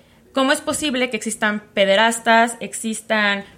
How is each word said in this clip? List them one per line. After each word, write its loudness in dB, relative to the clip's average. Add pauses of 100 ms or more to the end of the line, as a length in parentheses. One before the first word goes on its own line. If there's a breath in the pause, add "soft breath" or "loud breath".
(320 soft breath)
"¿Cómo 0
es -2
posible -4
que -6
existan -4 (140)
pederastas, 2
existan -4 (140)